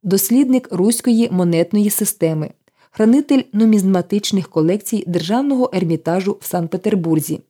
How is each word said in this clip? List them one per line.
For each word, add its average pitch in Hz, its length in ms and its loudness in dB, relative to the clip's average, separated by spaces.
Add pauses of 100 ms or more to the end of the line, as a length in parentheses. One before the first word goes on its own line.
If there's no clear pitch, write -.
дослідник 240 680 0
руської 226 600 0
монетної 180 600 0
системи, 160 600 -4 (400)
хранитель 262 520 2 (100)
нумізматичних 202 960 0
колекцій 190 580 -2
Державного 240 680 -2
ермітажу 180 680 -2
в - 40 -20
Санкт-Петербурзі. 165 1040 -2